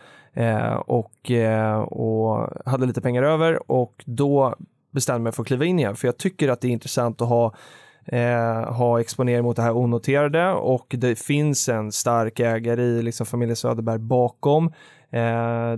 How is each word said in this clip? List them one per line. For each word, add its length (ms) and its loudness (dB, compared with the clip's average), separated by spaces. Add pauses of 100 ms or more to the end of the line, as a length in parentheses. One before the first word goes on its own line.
(340)
eh, 400 0
och, 560 -4
eh, 500 2
och 680 -2 (180)
hade 200 0
lite 140 -2
pengar 220 0
över 480 2
och 360 -2
då 480 2 (380)
bestämde 300 -2
mig 100 -2
för 100 -6
att 40 -6
kliva 180 0
in 140 2
igen, 180 0
för 120 -2
jag 80 -2
tycker 320 0
att 120 0
det 80 0
är 40 2
intressant 500 -2
att 60 0
ha, 260 2 (520)
eh, 640 -2
ha 280 2
exponering 440 0
mot 120 0
det 60 0
här 140 2
onoterade 760 2
och 340 0 (120)
det 200 0
finns 500 0
en 240 -2
stark 480 0
ägare 420 0
i, 200 0
liksom, 240 -4
familjen 300 -2
Söderberg 420 -2
bakom. 680 2 (460)
Eh, 640 0